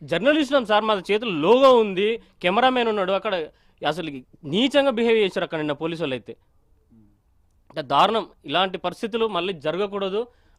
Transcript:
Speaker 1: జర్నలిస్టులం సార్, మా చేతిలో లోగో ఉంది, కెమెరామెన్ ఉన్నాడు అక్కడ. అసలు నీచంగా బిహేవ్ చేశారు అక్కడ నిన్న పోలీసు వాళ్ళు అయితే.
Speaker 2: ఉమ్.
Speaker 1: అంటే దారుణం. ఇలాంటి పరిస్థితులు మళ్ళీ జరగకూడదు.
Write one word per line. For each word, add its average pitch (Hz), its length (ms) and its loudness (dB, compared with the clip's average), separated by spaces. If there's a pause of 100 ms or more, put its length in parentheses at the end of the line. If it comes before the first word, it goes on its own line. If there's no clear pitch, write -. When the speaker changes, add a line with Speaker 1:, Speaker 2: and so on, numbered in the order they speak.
Speaker 1:
జర్నలిస్టులం 262 640 0
సార్, 208 180 2
మా 220 100 2
చేతిలో 202 380 -2
లోగో 240 440 6
ఉంది, 214 460 0 (200)
కెమెరామెన్ 233 460 2
ఉన్నాడు 196 240 -2
అక్కడ. 190 360 -2 (400)
అసలు 151 340 -6 (220)
నీచంగా 262 480 0
బిహేవ్ 226 260 2
చేశారు 190 260 0
అక్కడ 165 140 -6
నిన్న 151 140 -2
పోలీసు 160 300 -6
వాళ్ళు 139 120 -4
అయితే. 113 240 -10 (560)
Speaker 2:
ఉమ్. 113 80 -20 (680)
Speaker 1:
అంటే 160 120 -10
దారుణం. 170 460 2 (180)
ఇలాంటి 180 320 -2
పరిస్థితులు 220 500 -4
మళ్ళీ 185 260 -4
జరగకూడదు. 196 760 -4 (320)